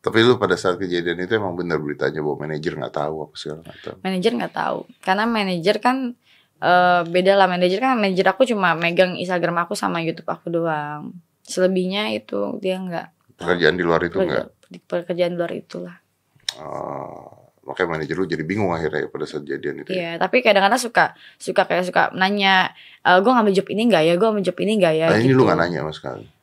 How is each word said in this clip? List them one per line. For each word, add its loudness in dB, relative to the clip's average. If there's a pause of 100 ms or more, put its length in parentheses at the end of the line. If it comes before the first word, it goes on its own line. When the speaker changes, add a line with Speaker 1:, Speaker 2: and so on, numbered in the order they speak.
Speaker 1:
Tapi -2
lu 6
pada 2
saat 0
kejadian -2
itu -2
emang -2
bener -4
beritanya -4
bahwa -4
manajer -4
nggak -10
tahu -4
apa -16
segala -12
macam? -16
Speaker 2:
Manajer -2
nggak -6
tahu, -4 (200)
karena -2
manajer 0
kan, 0 (640)
eh, 4
beda 2
lah. 6
Manajer 2
kan, 0
manajer 0
aku 2
cuma 2
megang 2
Instagram -2
aku -4
sama -2
YouTube -6
aku -6
doang. -4 (300)
Selebihnya 0
itu -4
dia -4
nggak. -8 (240)
Speaker 1:
Pekerjaan 2
di 0
luar 4
itu -4
Speaker 2:
Pekerja-, 0 (120)
Speaker 1:
nggak? -8 (200)
Speaker 2:
di -20
pekerjaan -4
luar -6
itulah. -12 (600)
Speaker 1:
Oh, -10 (340)
makanya -2
manajer -4
lu -2
jadi -4
bingung 0
akhirnya -2
pada -8
saat -10
kejadian -8
itu -14
ya? -6
Speaker 2:
Iya, -6
tapi 0
kadang-kadang 4
suka, 2 (320)
suka 0
kayak -2
suka 2
nanya, 2 (300)
"Eh, 6
gua 4
ngambil 4
job 0
ini -2
nggak 4
ya? 4
Gua 2
ambil -2
job -2
ini -2
nggak 4
ya?" 2
Speaker 1:
Nah, 4
ini 4
lu 6
Speaker 2:
gitu. 6
Speaker 1:
nggak 4
nanya 0
sama -6
sekali? -12 (180)